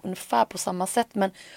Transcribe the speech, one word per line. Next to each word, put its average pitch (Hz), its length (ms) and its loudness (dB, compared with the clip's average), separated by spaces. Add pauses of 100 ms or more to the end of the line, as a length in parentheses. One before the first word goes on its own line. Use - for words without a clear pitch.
ungefär 214 420 2
på - 120 -12
samma 185 300 -2
sätt, 233 260 2
men 196 180 2 (260)